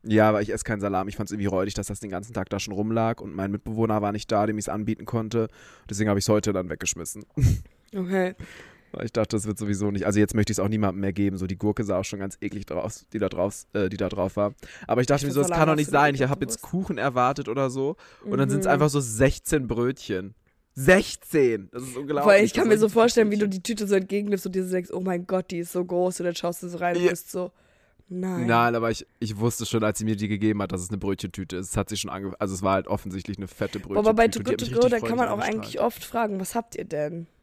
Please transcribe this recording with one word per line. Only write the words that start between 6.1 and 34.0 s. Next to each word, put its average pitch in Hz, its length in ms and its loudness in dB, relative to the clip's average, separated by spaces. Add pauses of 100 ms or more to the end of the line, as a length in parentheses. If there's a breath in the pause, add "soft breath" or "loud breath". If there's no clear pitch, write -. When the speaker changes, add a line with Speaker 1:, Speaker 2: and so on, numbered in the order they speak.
Speaker 1:
hab 101 80 4
ich's 98 100 0
heute 107 240 4
dann 92 160 -2
weggeschmissen. 85 560 -8 (120)
<laughs> - 280 4 (320)
Speaker 2:
Okay. 185 380 0 (560 loud breath)
Speaker 1:
Weil - 140 -8
ich 117 80 -6
dachte, 110 240 0
das 104 100 -2
wird 107 100 -4
sowieso 101 360 0
nicht, 98 120 -2
also 104 140 2
jetzt 104 160 4
möchte 107 180 2
ich's - 60 -2
auch 98 80 0
niemandem 101 340 0
mehr 98 120 -2
geben. 98 240 0
So 95 100 -4
die 90 100 -4
Gurke 107 280 0
sah 95 160 0
auch 98 40 -6
schon 101 140 -10
ganz 95 220 -8
eklig 101 260 -8
draus, 82 460 -6
die 110 80 -6
da 95 80 0
drauf, 92 440 -4
äh, 104 160 0
die 101 80 -6
da 95 120 -2
drauf 95 280 -4
war. 101 160 0 (360 loud breath)
Aber 123 120 2
ich 127 60 2
dachte 143 180 2
Speaker 2:
Ich 143 40 -2
Speaker 1:
mir 135 40 -2
so, 139 100 2
Speaker 2:
find 175 80 0
Speaker 1:
das 170 60 0
kann 156 120 4
doch 156 60 4
Speaker 2:
Salami - 20 2
Speaker 1:
nicht 147 140 0
Speaker 2:
absolut - 20 0
Speaker 1:
sein. 147 240 4
Ich 131 60 0
hab 131 160 2
Speaker 2:
eklig, - 40 -4
Speaker 1:
jetzt - 180 -6
Speaker 2:
sowas. - 120 -16
Speaker 1:
Kuchen 175 260 -4
erwartet 127 500 0
oder 131 220 0
so. 135 240 -4 (340 loud breath)
Und 135 100 0
dann 135 120 4
sind's 143 160 2
Speaker 2:
Mhm. - 60 4
Speaker 1:
einfach 147 180 4
so 143 80 0
sechzehn 131 680 0
Brötchen. 110 680 -2 (400)
Sechzehn! 135 960 4
Das 123 140 -12
ist 123 120 -12
unglaublich. 143 400 4
Speaker 2:
Weil 208 80 8
ich 214 80 2
kann 359 120 2
Speaker 1:
Das 226 100 4
Speaker 2:
mir 214 40 4
so 214 100 6
Speaker 1:
sind 202 60 -2
Speaker 2:
vorstellen, 226 360 6
wie 208 60 2
du 208 100 2
Speaker 1:
Brötchen. - 20 0
Speaker 2:
die 190 140 -4
Tüte 214 240 -4
so 202 80 2
entgegennimmst 196 520 0
und 185 100 -4
dir 185 80 0
so 180 80 -4
denkst, 180 200 -2
oh 180 80 -4
mein 180 280 -4
Gott, 185 240 -2
die 170 60 -4
ist 170 120 -6
so 185 140 -2
groß. 180 340 0
Und 175 80 -4
dann 175 80 -2
schaust 175 300 -6
du 180 40 -10
so 175 100 -10
rein 175 180 0
und 175 80 0
Speaker 1:
Ja. 170 60 6
Speaker 2:
bist - 200 -8
so, 180 220 -6 (560 soft breath)
nein. 180 400 -4
Speaker 1:
Nein, 117 260 4
aber 113 160 0
ich, - 160 -6 (140)
ich 107 180 -6
wusste 113 280 0
schon, 110 180 0
als 107 160 0
sie 110 40 -2
mir 110 120 0
die 104 100 -4
gegeben 104 360 0
hat, 92 100 -4
dass 92 100 -4
es 87 80 -10
eine 101 80 -4
Brötchentüte 95 600 -6
ist. 92 120 -8
Es - 60 -4
hat 101 120 0
sich 104 120 -6
schon - 100 -8
ange-, 95 300 -8
also 98 120 -2
es 92 100 -6
war 98 120 2
halt 98 140 0
offensichtlich 98 500 -6
eine 98 80 -10
fette - 340 -6
Speaker 2:
Boah, - 180 -6
aber 220 160 4